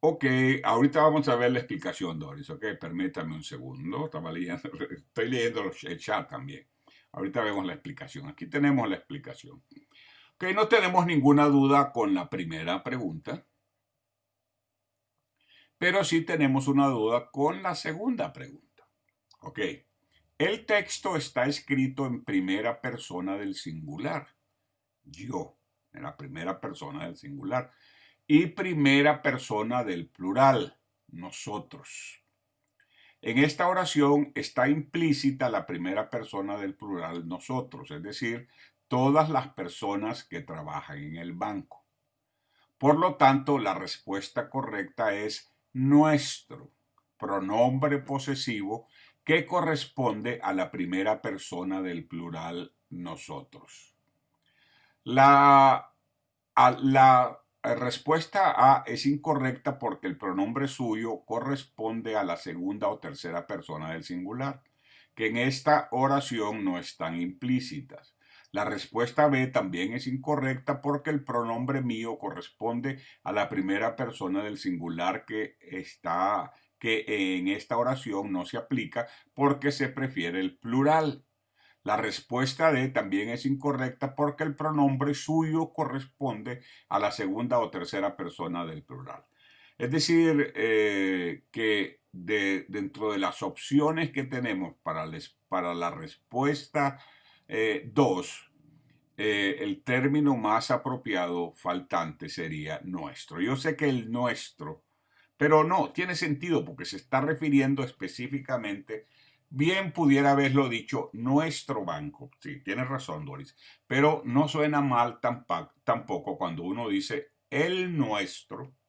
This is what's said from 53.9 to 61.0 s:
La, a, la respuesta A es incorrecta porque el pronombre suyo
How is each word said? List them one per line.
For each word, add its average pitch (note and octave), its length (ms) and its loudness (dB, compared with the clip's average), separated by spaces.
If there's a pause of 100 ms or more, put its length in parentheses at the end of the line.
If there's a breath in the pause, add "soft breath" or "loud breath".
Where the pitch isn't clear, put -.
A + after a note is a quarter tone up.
La, C#3 880 8 (640)
a, B2 160 8
la C3 680 6 (240)
respuesta D3+ 920 0
A C3 300 8
es A#2 200 -4
incorrecta C#3 720 0
porque F#2+ 280 -6
el F2+ 100 -6
pronombre G2+ 500 -2
suyo A2+ 580 -4